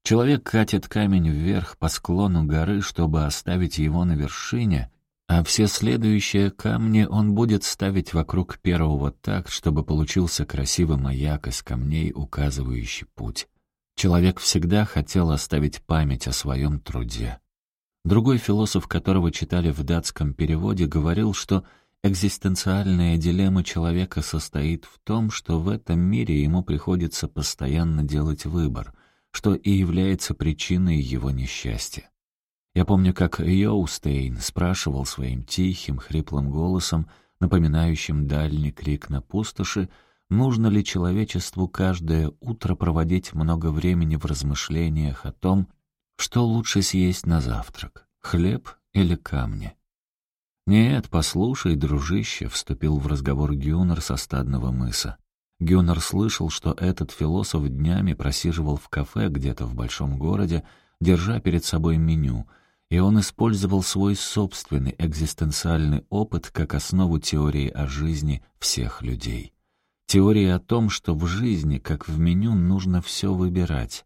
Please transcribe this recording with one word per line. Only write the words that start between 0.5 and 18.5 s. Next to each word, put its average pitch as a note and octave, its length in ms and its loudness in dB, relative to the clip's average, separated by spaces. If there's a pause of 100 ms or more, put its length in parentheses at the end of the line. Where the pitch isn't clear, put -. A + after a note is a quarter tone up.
камень G2 420 2
вверх F2 480 0
по E2 120 -2
склону F2+ 540 0
горы, D#2+ 380 0
чтобы D#2+ 440 0
оставить F2 520 -2
его D#2 260 2
на F2 100 2
вершине, D2+ 800 -2 (360)
а E2+ 160 4
все G#2+ 240 2
следующие G#2+ 800 2
камни A2 580 2
он G#2+ 280 2
будет A2 280 2
ставить F#2+ 520 -2
вокруг F2 420 -2
первого D2+ 540 2
так, G2 360 -4
чтобы D2+ 360 0
получился D#2 600 0
красивый D2 540 0
маяк C2+ 500 -2
из - 140 -6
камней, D2 540 -2
указывающий B1+ 960 -4
путь. - 340 -10 (480)
Человек F2+ 440 4
всегда G2 460 2
хотел E2 440 0
оставить D2 540 -2
память D2 420 0
о B1+ 60 -4
своём C#2 480 -2
труде». A1 600 -6 (680)
Другой A2+ 320 4
философ, G#2 500 0